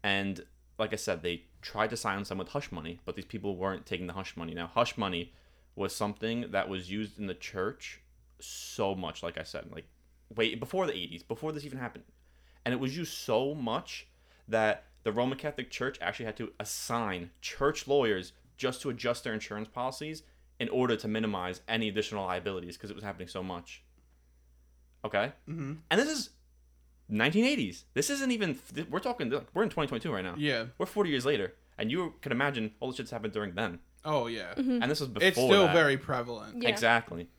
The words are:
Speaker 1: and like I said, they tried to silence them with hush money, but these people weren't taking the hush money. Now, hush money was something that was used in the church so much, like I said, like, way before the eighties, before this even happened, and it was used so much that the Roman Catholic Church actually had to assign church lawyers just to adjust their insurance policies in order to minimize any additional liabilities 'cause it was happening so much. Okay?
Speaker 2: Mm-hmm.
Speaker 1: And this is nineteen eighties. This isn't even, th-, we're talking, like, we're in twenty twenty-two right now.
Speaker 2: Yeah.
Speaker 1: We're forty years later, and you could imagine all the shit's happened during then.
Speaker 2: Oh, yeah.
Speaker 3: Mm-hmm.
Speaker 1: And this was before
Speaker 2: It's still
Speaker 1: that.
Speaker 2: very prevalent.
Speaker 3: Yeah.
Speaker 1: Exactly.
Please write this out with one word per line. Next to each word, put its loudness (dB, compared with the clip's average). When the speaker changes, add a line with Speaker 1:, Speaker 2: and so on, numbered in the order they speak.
Speaker 1:
and 0
like 0
I -4
said, -2
they -2
tried 0
to -4
silence -2
them -4
with -6
hush -4
money, -8
but -6
these -10
people -6
weren't -4
taking -4
the -8
hush -8
money. -8
Now, -6
hush 0
money -2
was -2
something -2
that 2
was -4
used -4
in -4
the -4
church -6
so -4
much, -6
like -4
I -6
said, -8
like, -12
way 4
before -2
the 0
eighties, -8
before -4
this -8
even -8
happened, -8
and 2
it 0
was 0
used -4
so 2
much -4
that 4
the 2
Roman 2
Catholic -6
Church -2
actually -2
had -6
to -6
assign -2
church 0
lawyers 4
just -2
to -2
adjust 0
their -2
insurance -6
policies -6
in -2
order 4
to -4
minimize -2
any 2
additional -2
liabilities -4
'cause -12
it -10
was -12
happening -8
so -6
much. -8
Okay? 2
Speaker 2:
Mm-hmm. -4
Speaker 1:
And 6
this 4
is -4
nineteen 4
eighties. 0
This 2
isn't 0
even, 0
th-, -4
we're -2
talking, -2
like, -2
we're 4
in 2
twenty 0
twenty-two -2
right 0
now. -4
Speaker 2:
Yeah. 0
Speaker 1:
We're 0
forty 2
years 2
later, 2
and 0
you -2
could -4
imagine 0
all -2
the -6
shit's -6
happened -4
during -2
then. -2
Speaker 2:
Oh, 2
yeah. -6
Speaker 3:
Mm-hmm. 2
Speaker 1:
And 2
this 2
was -2
before 4
Speaker 2:
It's 6
still 10
Speaker 1:
that. 6
Speaker 2:
very 6
prevalent. -4
Speaker 3:
Yeah. 4
Speaker 1:
Exactly. 4